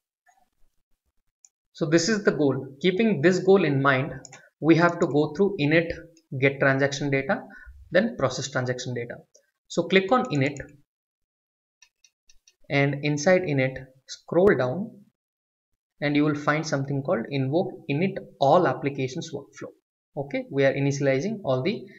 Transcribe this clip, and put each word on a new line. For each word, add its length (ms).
So 140
this 240
is 160
the 60
goal. 500
Keeping 400
this 180
goal 240
in 180
mind, 300
we 160
have 240
to 80
go 260
through 280
init, 260
get 180
transaction 500
data, 340
then 260
process 340
transaction 420
data. 200
So 140
click 280
on 140
init, 320
and 360
inside 380
init, 340
scroll 520
down, 420
and 160
you 80
will 100
find 320
something 360
called 260
invoke 420
init 280
all 260
applications 680
workflow. 380
Okay, 340
we 140
are 80
initializing 720
all 180
the 220